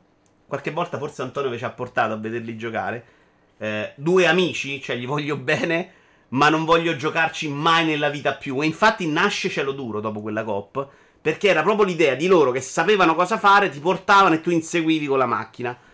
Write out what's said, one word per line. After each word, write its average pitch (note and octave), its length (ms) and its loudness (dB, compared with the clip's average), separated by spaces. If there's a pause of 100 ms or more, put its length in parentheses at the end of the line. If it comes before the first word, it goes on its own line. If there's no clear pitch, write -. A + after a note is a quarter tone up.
(480)
Qualche C#3+ 240 -6
volta D#3+ 260 -6
forse C#3 260 -8
Antonio C3 260 -6
vi A#2 80 -6
ci A2 80 -8
ha A2+ 60 -8
portato A#2+ 420 -4
a A2 40 -6
vederli A2+ 380 -8
giocare. A2 500 -8 (520)
Eh, G#2+ 380 -6
due F3 320 2
amici, D#3 520 0
cioè, C3+ 160 -8
gli B2 120 -8
voglio D3 300 -4
bene, E3 560 -4 (360)
ma C#3 200 4
non D#3+ 160 2
voglio E3 300 2
giocarci D#3 540 -4
mai D#3+ 360 0
nella D3+ 240 0
vita C#3+ 260 -2
più. C#3 260 -6
E D#3 60 0
infatti G3+ 400 0
nasce F3+ 420 0
Cielo C#3+ 220 -2
Duro B2 280 -6
dopo G#2+ 220 -6
quella G#2+ 220 -6
coop, A2 440 -6 (320)
perché D#3 280 0
era E3 160 4
proprio G#3 240 2
l'idea D#3+ 260 2
di C#3+ 140 0
loro D#3+ 240 6
che B2+ 100 -4
sapevano E3+ 540 2
cosa F3+ 240 0
fare, G3 300 4
ti C#3 100 -10
portavano F#3 560 4
e D#3 60 -2
tu F3 100 -2
inseguivi D#3+ 560 0
con C#3 100 2
la C3 80 4
macchina. A#2+ 500 -4 (180)